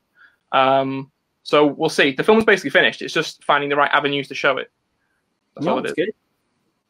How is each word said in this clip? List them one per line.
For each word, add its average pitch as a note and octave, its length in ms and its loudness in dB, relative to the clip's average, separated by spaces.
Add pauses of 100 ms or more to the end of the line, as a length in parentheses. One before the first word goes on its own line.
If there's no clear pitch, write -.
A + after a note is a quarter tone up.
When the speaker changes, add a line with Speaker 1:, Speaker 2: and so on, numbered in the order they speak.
(520)
Speaker 1:
Um, C3+ 600 0 (320)
so D3+ 220 4
we'll D3 240 -2
see. D#3 220 0
The C3+ 120 -4
film's A3 220 4
basically F#3+ 240 2
finished. D#3 320 2
It's - 120 -10
just - 320 -6
finding C#3+ 240 0
the C#3+ 80 -2
right C#3+ 140 2
avenues C#3+ 360 -2
to C3+ 80 -14
show C3+ 220 -2
it. - 120 -10 (880)
That's C#3+ 100 -8
Speaker 2:
No, E3+ 80 0
Speaker 1:
all - 60 -2
it - 60 -6
Speaker 2:
it's - 60 -6
Speaker 1:
is. - 140 -4
Speaker 2:
good. - 80 -8 (760)